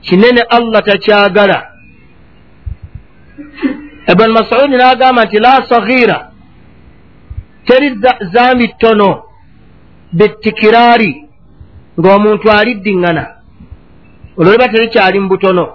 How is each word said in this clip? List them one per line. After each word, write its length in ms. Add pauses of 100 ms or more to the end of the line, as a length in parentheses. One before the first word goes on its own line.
kinene 420 (140)
Allah 260
takyagala. 760 (2500)
Ibn 200
Mas'ud 380
n'agamba 540
nti, 140
"La 300
saghira," 640 (1300)
teri 220 (140)
za-, 160 (140)
zambi 360
ttono, 420 (1000)
bittikiraari, 1000 (920)
ng'omuntu 500
aliddiŋŋana. 760 (1120)
Olwo 160
liba 160
terikyali 520
mu 80
butono. 360 (100)